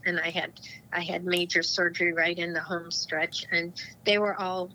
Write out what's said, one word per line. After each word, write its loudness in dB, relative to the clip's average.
and 0
I 0
had, -4
I 0
had -4
major 2
surgery 2
right 2
in -2
the 0
home -4
stretch, -2
and 0
they 6
were 2
all, -2